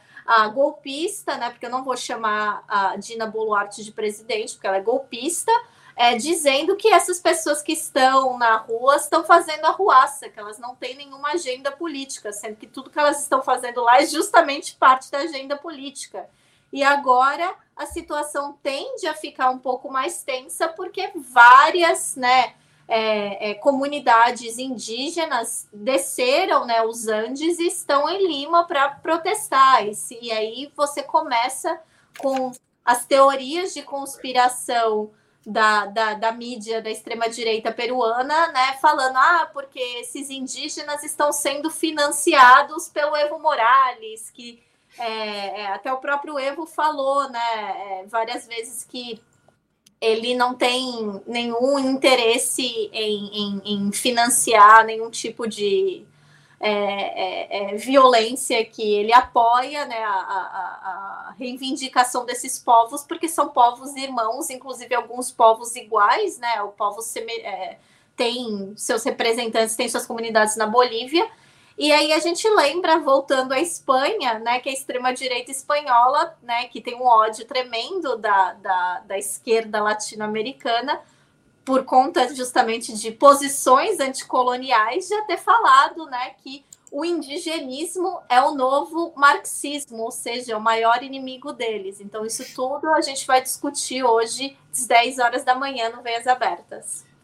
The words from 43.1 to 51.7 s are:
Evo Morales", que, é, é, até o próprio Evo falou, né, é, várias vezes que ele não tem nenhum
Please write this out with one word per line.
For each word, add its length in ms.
Evo 240
Morales", 880
que, 320
é, 640
é, 60
até 240
o 60
próprio 420
Evo 260
falou, 640
né, 100
é, 680
várias 400
vezes 380
que 360
ele 360
não 180
tem 720
nenhum 540